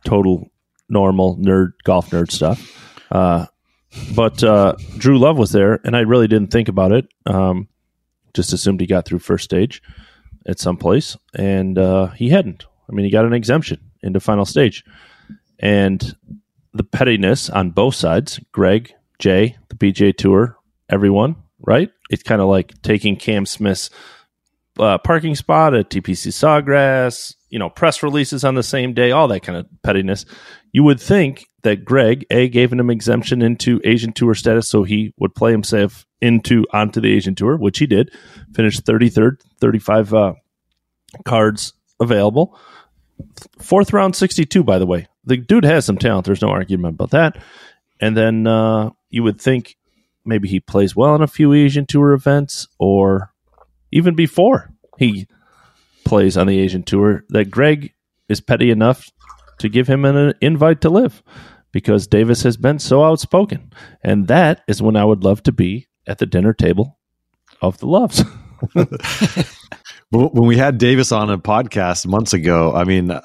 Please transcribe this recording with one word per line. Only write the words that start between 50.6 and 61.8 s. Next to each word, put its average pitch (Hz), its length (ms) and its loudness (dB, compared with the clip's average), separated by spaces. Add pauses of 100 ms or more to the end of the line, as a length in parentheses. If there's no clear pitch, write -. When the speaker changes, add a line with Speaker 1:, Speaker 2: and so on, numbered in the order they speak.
Speaker 1:
plays 101 360 -2
well 143 180 2
in 156 80 0
a 151 40 2
few 143 260 2
Asian 143 320 2
Tour 143 280 2
events, 139 560 -2 (100)
or 98 540 0 (600)
even 170 220 2
before 175 580 0 (260)
he 104 280 -2 (800)
plays 98 320 2
on 92 100 2
the 98 120 2
Asian 92 240 -2
Tour, 101 480 0
that 101 200 -2
Greg 143 420 -2 (360)
is 104 120 -4
petty 120 300 0
enough 113 400 0 (480)
to 110 100 -4
give 123 180 0
him 139 180 0
an, 139 120 2
an 143 240 2
invite 156 420 2
to 160 80 2
LIV 220 320 0 (500)
because 104 340 0